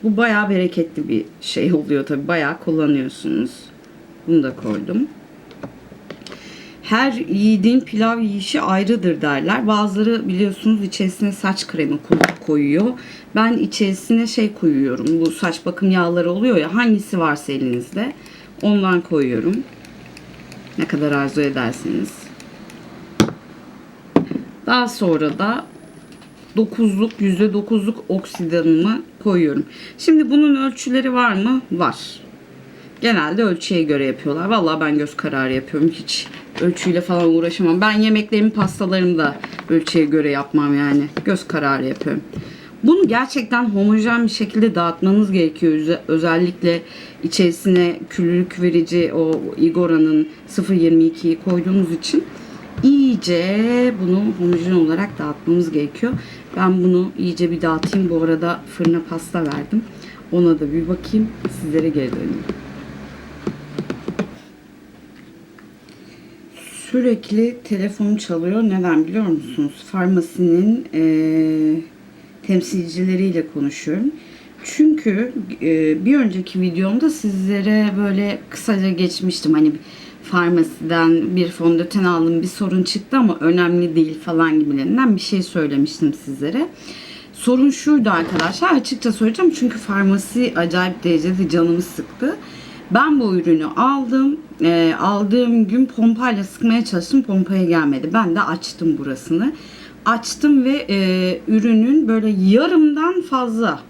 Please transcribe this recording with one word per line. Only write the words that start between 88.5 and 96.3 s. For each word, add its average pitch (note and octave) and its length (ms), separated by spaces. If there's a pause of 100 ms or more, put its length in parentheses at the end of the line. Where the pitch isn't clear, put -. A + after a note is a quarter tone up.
açıkça A#3+ 360
söyleyeceğim A3+ 480
çünkü A#3+ 180
farmasi G3 800
acayip F3 480
derecede F3 460
canımı E3+ 320
sıktı. - 560 (540)
Ben C#4 280
bu G#3 160
ürünü E3 300
aldım, C4+ 720 (240)
e, E3 400
aldığım G#3+ 640
gün B3 180
pompayla A3+ 580